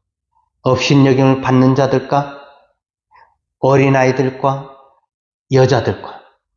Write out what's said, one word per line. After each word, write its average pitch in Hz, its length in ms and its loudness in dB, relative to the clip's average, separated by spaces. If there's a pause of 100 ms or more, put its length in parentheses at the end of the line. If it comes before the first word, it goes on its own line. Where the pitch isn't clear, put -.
(640)
업신여김을 135 760 2
받는 131 340 2
자들과 135 680 -4 (1160)
어린아이들과 135 1160 0 (760)
여자들과 131 680 0 (380)